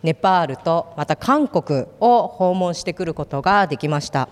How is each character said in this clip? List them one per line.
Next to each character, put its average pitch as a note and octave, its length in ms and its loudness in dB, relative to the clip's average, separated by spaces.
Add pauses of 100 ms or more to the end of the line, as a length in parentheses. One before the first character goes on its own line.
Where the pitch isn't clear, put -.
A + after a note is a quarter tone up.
ネ E3 100 0
パ F#3 260 2
ー E3 60 0
ル C3+ 100 -6
と - 400 -2
ま D3 80 -6
た D3+ 120 -2
韓 D4 320 0
国 C#3+ 380 -2 (120)
を A3+ 300 4
訪 F#3 260 0
問 F3+ 220 -2
し - 80 -14
て - 80 -6
く F#3+ 120 -6
る E3 80 -6
こ D3+ 120 -6
と C#3 180 -6
が G3 240 4
で C#3+ 100 -4
き D3 120 -4
ま D3 120 0
し - 80 -10
た。 C3+ 240 -4